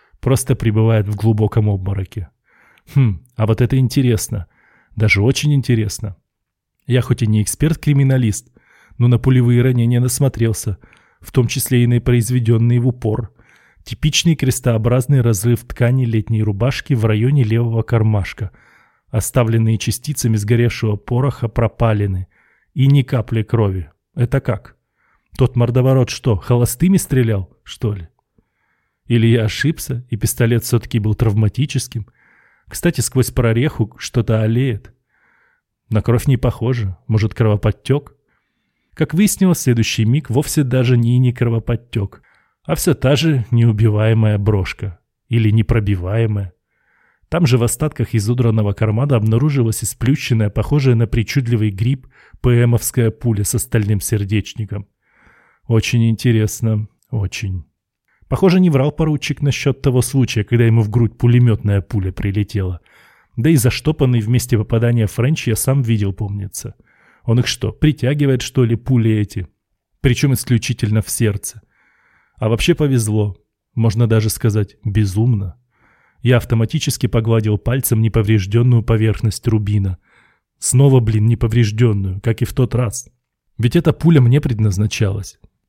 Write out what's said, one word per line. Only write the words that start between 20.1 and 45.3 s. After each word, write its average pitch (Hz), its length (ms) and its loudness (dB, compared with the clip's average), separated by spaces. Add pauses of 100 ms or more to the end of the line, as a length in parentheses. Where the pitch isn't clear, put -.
сгоревшего 110 600 0
пороха 131 500 -4
пропалины. 104 800 -2 (480)
И 135 140 2
ни 143 140 4
капли 113 420 -4
крови. 98 460 -2 (260)
Это 123 240 -2
как? - 360 -8 (640)
Тот 123 160 2
мордоворот 123 560 2
что, - 240 -2
холостыми 123 600 0
стрелял, 113 680 -2
что - 300 -6
ли? 90 160 -12 (1000)
Или 117 220 2
я 117 160 2
ошибся, 127 640 -4
и 113 60 -4
пистолет 113 480 -2
все-таки - 340 -2
был 104 160 0
травматическим? 110 920 -2 (580)
Кстати, - 360 -2
сквозь - 280 0
прореху 117 680 0
что-то 110 440 -2
аллеет. 113 500 -2 (1000)
На 107 120 0
кровь - 240 0
не 135 100 4
похоже. 117 600 -4 (100)
Может, 107 280 0
кровоподтек? 110 800 -2 (800)
Как 151 200 -2
выяснилось, 190 460 2
следующий 117 440 0
миг 127 240 0
вовсе 135 360 0
даже 123 320 2
не, 120 240 2
не 123 120 2
кровоподтек — 117 920 -4 (420)
а 156 100 -4
все 160 200 0
та 135 200 0
же 143 380 0
неубиваемая 110 880 2
брошка. 101 600 -4 (300)
Или 110 220 2